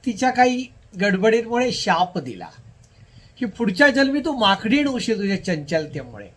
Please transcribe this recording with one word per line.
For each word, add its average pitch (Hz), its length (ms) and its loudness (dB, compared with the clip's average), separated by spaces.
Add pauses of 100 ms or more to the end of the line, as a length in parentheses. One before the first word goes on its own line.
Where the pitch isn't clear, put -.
तिच्या 254 260 0
काही 254 340 2 (360)
गडबडीमुळे 226 720 2
शाप 180 460 0
दिला 104 300 -10 (920)
की 254 80 -2
पुढच्या 226 420 2
जन्मी 269 300 2
तू 294 180 -4
माकडीण 220 500 2
होशील 233 300 -2
तुझ्या 196 280 -2
चंचलतेमुळे 143 920 -6